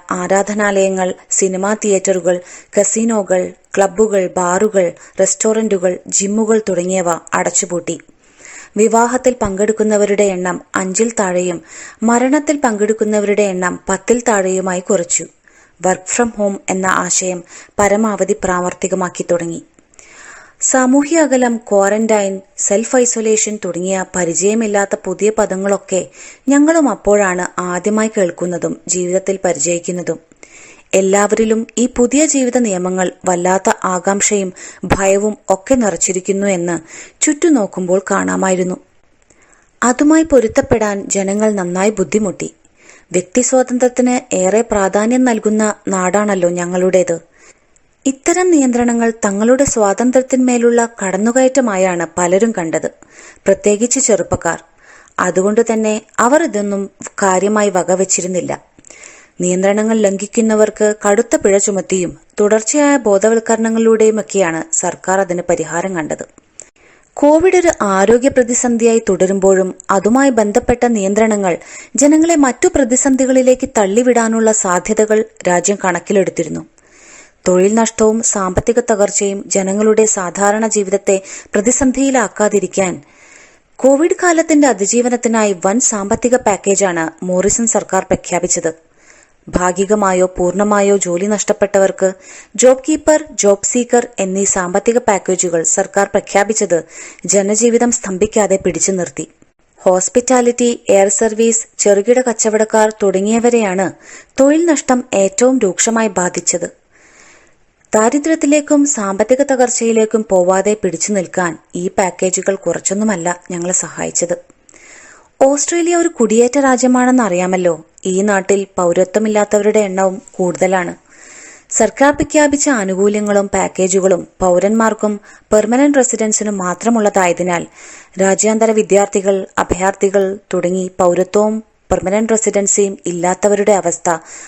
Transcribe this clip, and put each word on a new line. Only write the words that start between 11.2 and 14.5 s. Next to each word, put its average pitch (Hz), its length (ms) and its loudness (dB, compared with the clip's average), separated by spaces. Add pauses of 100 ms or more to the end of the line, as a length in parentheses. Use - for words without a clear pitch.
മരണത്തിൽ 262 540 2
പങ്കെടുക്കുന്നവരുടെ 208 840 0
എണ്ണം 180 380 -2 (100)
പത്തിൽ 226 380 0
താഴെയുമായി 185 520 0